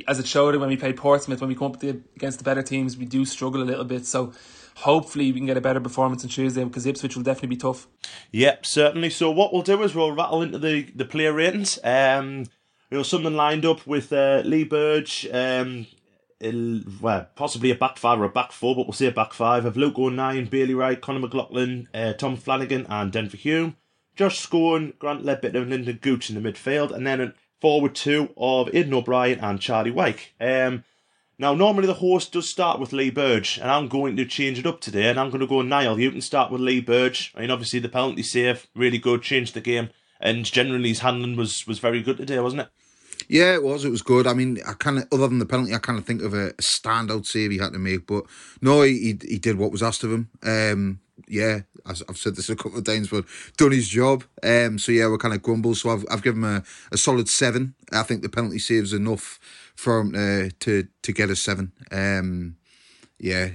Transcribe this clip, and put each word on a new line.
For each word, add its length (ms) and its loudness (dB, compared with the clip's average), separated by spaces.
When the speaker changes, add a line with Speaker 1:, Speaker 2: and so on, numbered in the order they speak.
Speaker 1:
as 120 0
it 60 -4
showed 300 4
when 140 0
we 60 0
played 220 -2
Portsmouth, 440 2
when 60 -4
we 80 -2
come 120 -4
up 60 -6
with 80 -20
the, 200 -6
against 240 -6
the 40 -14
better 200 0
teams, 340 -4
we 80 -8
do 180 0
struggle 380 -4
a 40 -2
little 200 -4
bit, 220 -4
so 260 -2
hopefully 540 2
we 80 -2
can 60 -4
get 120 0
a 40 -2
better 180 0
performance 440 -2
on 80 -8
Tuesday, 320 -2
because 240 -6
Ipswich 280 -4
will 80 -6
definitely 260 -2
be 80 -4
tough. 300 -6
Speaker 2:
Yep, 340 4
certainly. 460 2
So 180 0
what 240 4
we'll 80 2
do 220 2
is 100 0
we'll 180 2
rattle 300 0
into 160 -4
the, 380 0
the 100 -4
player 280 0
ratings. 500 0
Um, 600 2
you 80 -4
know, 60 0
something 320 0
lined 280 2
up 220 2
with, 260 -4
uh, 320 4
Lee 200 2
Burge, 680 0
um, 540 -2
il-, 420 -2
well, 340 -2
possibly 340 -2
a 60 4
back 220 -2
five 240 2
or 20 0
a 60 2
back 240 -2
four, 220 0
but 120 -2
we'll 60 -8
say 140 2
a 40 0
back 220 -2
five 320 2
of 100 -4
Luke 240 0
O'Nien, 460 -2
Bailey 280 0
Wright, 280 0
Conor 180 -6
McLaughlin, 720 -4
uh, 200 -2
Tom 240 -4
Flanagan 520 -2
and 220 -4
Denver 260 -4
Hume, 380 -2
Josh 320 0
Scowen, 500 2
Grant 280 -6
Ledbetter 360 -2
and 80 -4
Lyndon 320 -4
Gooch 280 0
in 120 -6
the 100 -4
midfield, 400 -2
and 140 -6
then 160 0
a 120 -6
forward 340 4
two 440 0
of 360 2
Aidan 200 2
O'Brien 480 2
and 180 -2
Charlie 320 0
Wyke. 480 -2
Um, 440 0
now, 160 2
normally 340 4
the 80 2
host 360 2
does 180 -2
start 300 0
with 140 -8
Lee 180 0
Burge, 480 0
and 100 -4
I'm 200 2
going 260 -2
to 100 0
change 320 -4
it 80 -4
up 160 -4
today, 280 0
and 100 2
I'm 100 0
gonna 160 -2
go, 160 2
Niall, 380 2
you 100 2
can 120 -8
start 300 0
with 100 -4
Lee 200 0
Burge. 540 2
I 60 -10
mean, 100 -2
obviously 280 -4
the 100 -6
penalty 340 -2
save, 420 0
really 220 2
good, 240 2
changed 320 -2
the 80 -10
game, 280 -2
and 240 0
generally 440 0
his 120 -2
handling 340 -2
was, 320 -4
was 120 -8
very 220 0
good 160 -2
today, 220 -4
wasn't 240 -2
it? 60 -20
Speaker 3:
Yeah, 260 6
it 100 0
was. 200 0
It 60 0
was 120 -2
good. 260 4
I 60 4
mean, 320 0
I 80 -8
kinda, 380 -2
other 160 4
than 120 2
the 60 0
penalty, 300 -2
I 40 -2
kinda 220 -4
think 200 -4
of 120 -4
a, 140 -2
a 140 -8
standout 640 -2
save 260 -2
he 60 -2
had 160 -4
to 60 -6
make. 280 -4
But 160 -2
no, 200 6
he, 120 6
he, 120 -14
he 60 -2
did 180 0
what 160 0
was 100 -2
asked 220 -2
of 60 -2
him. 180 -2
Um, 580 0
yeah, 320 0
as 240 -12
I've 80 -12
said 200 -6
this 120 -6
a 60 -4
couple 240 -10
of 60 -6
times, 240 -2
but 160 -2
done 140 8
his 180 2
job. 340 2
Um, 380 4
so 140 0
yeah, 140 6
we're 100 2
kinda 200 -2
grumbles. 440 0
So 80 0
I've, 200 -2
I've 140 -4
given 200 0
him 60 0
a, 140 -2
a 40 -2
solid 300 2
seven. 480 0
I 120 2
think 200 -4
the 60 -4
penalty 280 -4
save's 360 0
enough 440 -4
for 240 0
him 140 -2
to, 380 0
to, 360 0
to 100 -6
get 180 0
a 60 -2
seven. 380 -4
Um, 640 -2
yeah, 360 -2